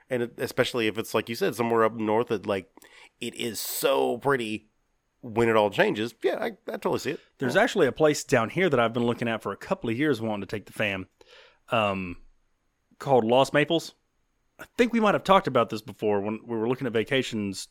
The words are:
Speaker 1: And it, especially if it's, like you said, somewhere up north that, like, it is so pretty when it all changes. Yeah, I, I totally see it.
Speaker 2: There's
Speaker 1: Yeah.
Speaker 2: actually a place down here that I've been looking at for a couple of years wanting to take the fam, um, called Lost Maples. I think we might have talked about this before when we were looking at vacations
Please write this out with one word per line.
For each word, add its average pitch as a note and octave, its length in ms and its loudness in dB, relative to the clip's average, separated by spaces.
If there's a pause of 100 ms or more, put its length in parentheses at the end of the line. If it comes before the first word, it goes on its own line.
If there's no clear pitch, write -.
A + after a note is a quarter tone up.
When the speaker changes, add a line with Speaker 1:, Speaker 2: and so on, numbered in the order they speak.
(100)
Speaker 1:
And B2 140 -2
it, - 140 -10
especially B2 500 -2
if G#2 100 -2
it's, - 160 -8
like A2 140 0
you A#2 80 -8
said, E3 200 -2
somewhere A#2 280 2
up A2+ 100 0
north A2 340 0
that, G2 180 -4
like, G2 240 -4 (500)
it A#2 160 -10
is A2+ 240 -6
so C3+ 580 0
pretty A#2 500 -4 (520)
when A#2 280 2
it A2+ 80 4
all G#2 120 6
changes. A#2+ 540 0
Yeah, - 180 0
I, - 60 -4 (220)
I A#3 80 -8
totally E3+ 240 -4
see B2 100 -6
it. E3 100 -10 (180)
Speaker 2:
There's B2+ 180 -2
Speaker 1:
Yeah. G3 60 6
Speaker 2:
actually G3 260 2
a A2+ 40 -2
place D#3 300 2
down A2+ 280 2
here F3+ 200 0
that C3 80 4
I've A#2 140 2
been A#2+ 120 0
looking A#2 220 0
at A2+ 160 -4
for G#2+ 80 -4
a G2 60 -8
couple - 340 -6
of A2+ 80 -2
years C#3 220 0
wanting G#2+ 220 -4
to F#2+ 40 -8
take G#2 200 -10
the - 60 -20
fam, G2 360 -4 (600)
um, G2 480 0 (840)
called B2+ 240 4
Lost B2+ 280 4
Maples. D#3 420 0 (640)
I - 40 -18 (140)
think A#3+ 140 2
we A#3 80 2
might G3+ 140 4
have C#3 100 -2
talked F#3+ 240 4
about B2 220 2
this G#2+ 120 -6
before G#2 380 -2
when G#2+ 260 -6
we A#2+ 100 -6
were A2 120 -2
looking B2+ 180 -2
at A2+ 60 -4
vacations A2 800 -2